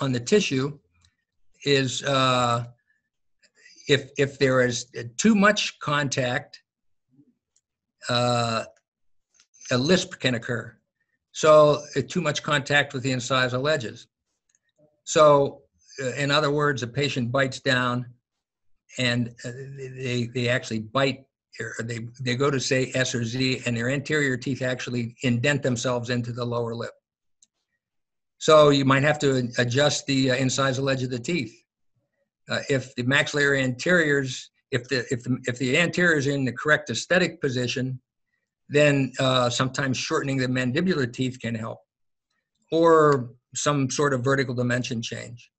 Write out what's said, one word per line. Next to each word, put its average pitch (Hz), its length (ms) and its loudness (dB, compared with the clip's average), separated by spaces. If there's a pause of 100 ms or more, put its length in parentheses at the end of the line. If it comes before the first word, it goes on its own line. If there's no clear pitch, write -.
on 135 100 0
the 123 80 -2
tissue 143 580 0 (880)
is, 135 400 2
uh, 123 640 2 (1200)
if, 139 300 0
if 139 220 -2
there 131 260 4
is 120 220 -4 (300)
too 220 180 4
much 208 440 2
contact, 135 840 -4 (1500)
uh, 120 540 0 (1080)
a 123 60 2
lisp 175 420 0
can 127 160 -2
occur. 113 400 -8 (560)
So, 151 500 6 (140)
uh, 139 120 0
too 180 140 -4
much 151 220 -4
contact 143 500 0
with 127 100 -8
the 131 80 -2
incisal 127 600 0
edges. 113 360 -6 (1000)
So, 143 560 4 (400)
uh, 123 120 -6
in 143 180 -2
other 147 200 2
words, 147 320 0
a 120 40 -4
patient 131 440 -4
bites 135 280 0
down 123 480 -2 (920)
and, 120 320 -2 (160)
uh, 120 60 -12
they, 131 840 -8
they 120 160 -2
actually 120 300 -2
bite, 135 460 -2 (340)
or 113 260 -10
they, 117 220 -10 (140)
they 123 140 -2
go 139 140 0
to 135 100 0
say 131 360 -2
S 131 180 -2
or 120 100 -4
Z 127 420 -2
and 120 120 -2
their 117 120 -2
anterior 143 460 0
teeth 123 260 -6
actually 123 600 -6
indent 135 400 0
themselves 123 480 -2
into 123 220 -4
the 120 120 -8
lower 117 300 -4
lip. 113 180 -10 (1500)
So 151 300 8
you 139 140 4
might 135 200 4
have 147 160 2
to 131 380 0
adjust 127 480 0
the, 135 260 0
uh, 123 60 0
incisal 135 540 0
edge 131 120 -2
of 127 80 -6
the 123 80 -6
teeth. 135 420 -6 (880)
Uh, 110 100 -4 (100)
if 135 260 -2
the 123 80 -4
maxillary 143 600 2
anteriors, 139 880 0 (200)
if 127 160 -4
the, 123 240 -2
if 120 120 -4
the, 123 140 -2 (100)
if 120 100 -4
the 131 200 0
anterior 170 400 2
is 135 100 -2
in 139 180 0
the 117 60 -2
correct 151 380 0
aesthetic 175 520 -2
position, 127 580 -4 (680)
then, 139 520 4
uh, 127 300 2
sometimes 131 460 -2
shortening 135 420 -4
the 127 100 0
mandibular 127 640 -2
teeth 127 280 -6
can 117 160 -6
help, 110 240 -10 (920)
or 156 580 6 (240)
some 139 360 0
sort 143 240 0
of 123 100 -2
vertical 135 320 0
dimension 120 460 -2
change. 117 580 -12